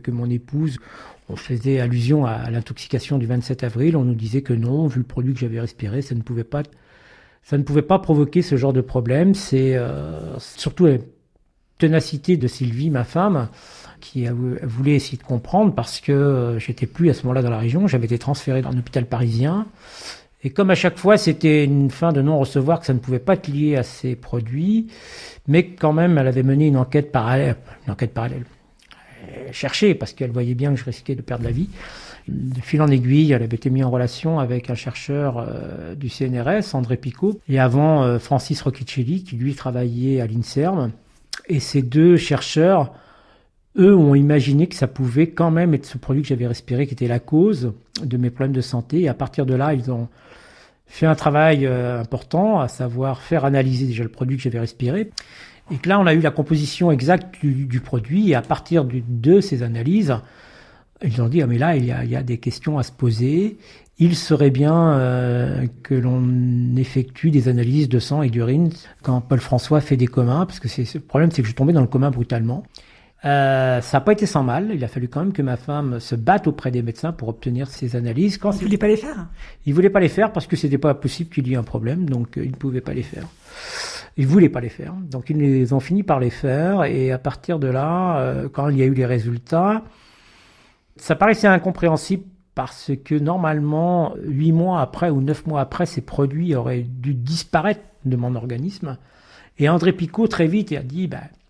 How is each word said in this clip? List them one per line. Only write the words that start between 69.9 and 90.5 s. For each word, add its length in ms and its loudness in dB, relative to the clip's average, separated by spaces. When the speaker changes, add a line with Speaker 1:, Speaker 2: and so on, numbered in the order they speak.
Speaker 1:
des 100 2
comas, 380 2
parce 140 -10
que 100 -6
c'est, 260 -6
le 60 -8
problème, 300 0
c'est 100 -2
que 60 0
je 40 -4
suis 40 -8
tombé 180 2
dans 80 4
le 60 2
coma 220 0
brutalement. » 540 -4
Euh, 560 2
ça 160 -2
n'a 40 2
pas 100 2
été 160 2
sans 160 0
mal. 320 -2
Il 80 -4
a 40 -4
fallu 200 -6
quand 140 -4
même 120 -2
que 80 -4
ma 160 -2
femme 420 -4
se 140 -8
batte 320 2
auprès 240 -2
des 140 -2
médecins 280 -6
pour 180 -8
obtenir 380 -6
ces 280 -8
analyses. 420 -2
Quand 140 -2
Speaker 2:
Ils 100 -4
voulaient 160 0
pas 100 0
les 80 4
faire ? 320 -8
Speaker 1:
Ils 80 0
voulaient 160 6
pas 100 2
les 80 4
faire 240 0
parce 140 -6
que 100 -4
c'était 220 0
pas 160 2
possible 380 -6
qu'il 160 -2
y 60 -2
ait 40 0
un 60 -2
problème, 440 -4
donc, 300 -4
euh, 80 -6
ils 60 -6
ne 40 -8
pouvaient 240 -6
pas 140 -8
les 80 -6
faire. 260 -12
Ils 100 2
voulaient 220 8
pas 120 -6
les 80 -6
faire, 240 -14
donc 380 -8
ils 60 0
les 360 2
ont 60 4
fini 240 0
par 160 0
les 100 0
faire. 540 0
Et 280 0
à 60 -2
partir 400 -6
de 100 -2
là, 520 -2
euh, 300 -4
quand 200 -2
il 80 2
y 60 4
a 20 4
eu 80 4
les 140 0
résultats, 760 -2